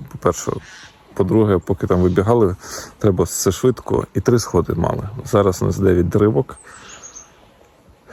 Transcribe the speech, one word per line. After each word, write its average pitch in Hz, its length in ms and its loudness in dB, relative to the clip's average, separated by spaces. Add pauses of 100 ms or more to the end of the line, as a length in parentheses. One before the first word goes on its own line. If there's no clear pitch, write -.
(120)
по-перше. - 400 -4 (600)
По-друге, 101 440 2
поки 101 300 -4
там 92 140 2
вибігали, 95 540 2 (440)
треба 95 240 2
все - 280 0
швидко. - 600 -2
І 95 80 -2
три 120 180 2
сходи - 340 -2
мали. - 360 -4 (160)
Зараз 98 360 0
у 104 40 0
нас 98 120 -2
дев'ять 87 380 2
рибок. 107 420 0 (1600)